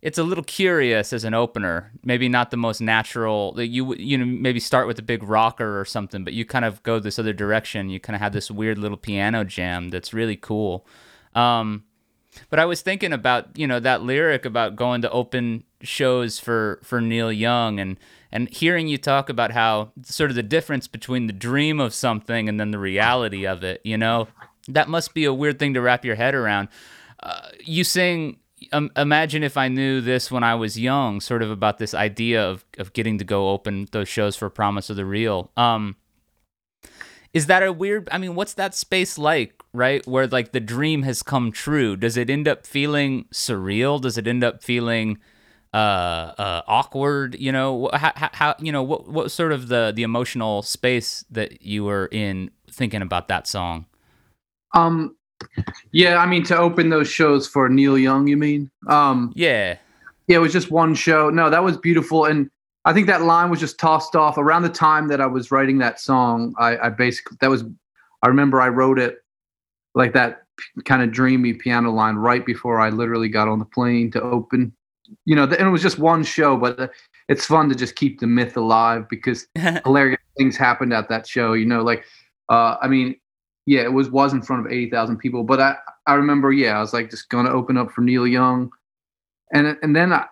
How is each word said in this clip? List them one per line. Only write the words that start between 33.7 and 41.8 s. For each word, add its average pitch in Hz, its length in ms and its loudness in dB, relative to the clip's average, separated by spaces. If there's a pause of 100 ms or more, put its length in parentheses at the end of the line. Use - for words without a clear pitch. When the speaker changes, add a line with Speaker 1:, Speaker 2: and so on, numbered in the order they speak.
Speaker 1:
those 104 180 -6
shows 104 280 -4
for 101 140 -8
Promise 101 400 -4
of 107 60 -8
the 98 100 -6
Real. 101 500 -4
Um, 110 400 0 (1400)
is 156 140 0
that 185 160 4
a 190 100 0
weird, 196 400 -4
I 170 60 -4
mean, 185 160 -8
what's 196 200 -6
that 196 200 -6
space - 420 -4
like, 147 460 -2 (100)
right? 127 340 0
Where, 131 200 0
like, 123 260 -2
the 131 80 -2
dream 135 440 -2
has 131 180 -4
come 120 300 -2
true. 127 440 -2